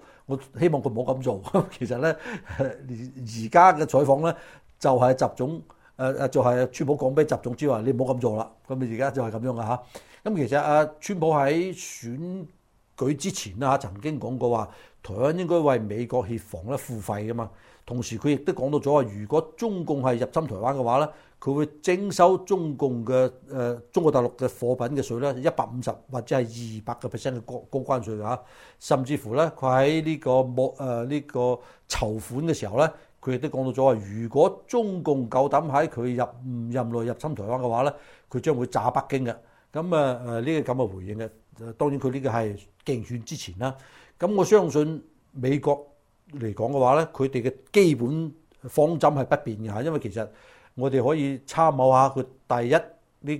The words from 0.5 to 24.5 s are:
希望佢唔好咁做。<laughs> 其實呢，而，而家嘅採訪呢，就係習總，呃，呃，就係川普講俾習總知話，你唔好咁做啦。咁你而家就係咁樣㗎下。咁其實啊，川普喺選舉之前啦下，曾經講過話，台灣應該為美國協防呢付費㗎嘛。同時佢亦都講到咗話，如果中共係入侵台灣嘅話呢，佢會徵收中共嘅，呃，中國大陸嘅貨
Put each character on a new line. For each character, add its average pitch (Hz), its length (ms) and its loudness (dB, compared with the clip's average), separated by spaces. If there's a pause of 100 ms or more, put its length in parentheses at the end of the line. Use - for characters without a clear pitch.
希 170 100 6
望 143 120 0
佢 127 100 -2
唔 117 140 -4
好 135 80 0
咁 131 80 -4
做。 113 200 -2 (120)
<laughs> 185 120 4 (120)
其 127 80 -6
實 117 140 -4
呢， 156 160 0 (420)
而， 135 80 0
而 117 840 -10
家 175 220 10
嘅 151 100 0
採 143 200 4
訪 139 180 4
呢， 165 140 0 (440)
就 147 180 2
係 127 160 6
習 131 220 0
總， 160 260 -6 (360)
呃， 131 100 -2 (120)
呃， 135 100 -2
就 135 120 4
係 123 300 4
川 147 160 -4
普 143 100 2
講 131 160 0
俾 151 120 4
習 139 160 -2
總 120 140 -6
知 147 140 -2
話， 113 120 0
你 127 100 0
唔 127 140 2
好 131 80 0
咁 123 60 -2
做 113 180 0
啦。 110 140 -6 (160)
咁 135 80 -6
你 123 200 -4
而 - 20 -6
家 135 140 0
就 127 120 -2
係 110 80 -4
咁 110 100 -6
樣 127 80 -4
㗎 117 180 -4
下。 123 160 -4 (380)
咁 220 140 -2
其 135 140 0
實 139 100 2
啊， 151 300 4 (100)
川 208 180 -6
普 160 100 2
喺 160 460 2
選 160 720 -10 (520)
舉 139 180 0
之 170 160 -6
前 95 260 -10
啦 131 140 0
下， 135 60 4
曾 101 240 -8
經 151 180 -6
講 120 180 -6
過 123 120 0
話， 110 200 0 (320)
台 - 120 -12
灣 135 240 0
應 180 100 -4
該 170 120 4
為 139 200 4
美 107 260 -6
國 120 220 -2
協 113 100 -6
防 90 280 -12
呢 113 120 -6
付 113 220 -8
費 104 320 -6
㗎 - 20 -4
嘛。 117 160 -6 (360)
同 120 180 -6
時 113 160 -8
佢 147 120 0
亦 143 40 4
都 143 160 -4
講 135 180 -2
到 147 80 0
咗 139 160 2
話， 135 240 4
如 104 100 -8
果 156 280 0
中 196 300 -4
共 147 180 -2
係 127 140 2
入 123 80 0
侵 156 200 -2
台 113 100 -8
灣 120 200 -2
嘅 131 80 -2
話 120 140 2
呢， 151 120 2 (300)
佢 135 140 -2
會 147 120 2 (160)
徵 185 300 0
收 185 280 6
中 170 360 -2
共 120 300 -2
嘅， 127 260 4 (180)
呃， 120 260 -2 (180)
中 175 100 2
國 156 80 6
大 135 100 4
陸 120 140 -2
嘅 131 100 -4
貨 120 300 -2